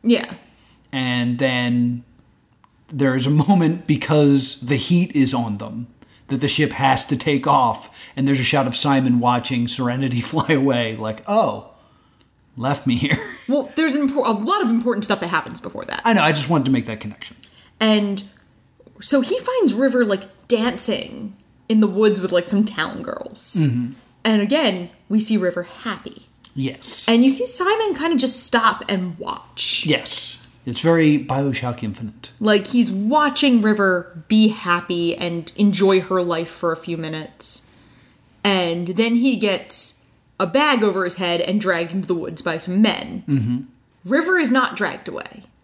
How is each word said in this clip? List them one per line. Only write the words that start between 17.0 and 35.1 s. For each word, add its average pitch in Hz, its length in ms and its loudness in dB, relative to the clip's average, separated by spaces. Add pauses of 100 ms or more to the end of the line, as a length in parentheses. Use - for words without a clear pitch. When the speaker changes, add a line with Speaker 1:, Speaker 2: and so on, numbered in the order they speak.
Speaker 2:
connection. - 360 -14 (440)
Speaker 1:
And 208 420 2 (760)
so 269 220 2
he 392 180 -2
finds 466 340 0
River, 247 300 2
like, 196 180 0 (240)
dancing 226 880 -2 (340)
in 214 120 4
the 220 80 4
woods 196 320 2
with, 180 100 -4
like, 175 160 0
some 208 180 2
town - 380 -6
girls. - 560 -6
Speaker 2:
Mm-hmm. 123 360 0 (280)
Speaker 1:
And 220 180 2
again, 202 500 0 (180)
we 214 100 2
see 214 180 0
River 180 280 0
happy. - 640 -12 (280)
Speaker 2:
Yes. - 540 -4
Speaker 1:
And 233 160 6
you 269 60 6
see 254 140 0
Simon 403 520 0
kind 330 160 -2
of 262 80 2
just - 260 2
stop 226 420 0
and 180 300 -4
watch. - 680 -6
Speaker 2:
Yes. - 640 -2 (180)
It's - 160 -6
very 160 380 4
Bioshock 131 640 -4
Infinite. 107 560 -10
Speaker 1:
Like, 208 300 2
he's 233 240 2
watching 262 720 2
River 190 640 0
be 220 200 6
happy 175 680 -2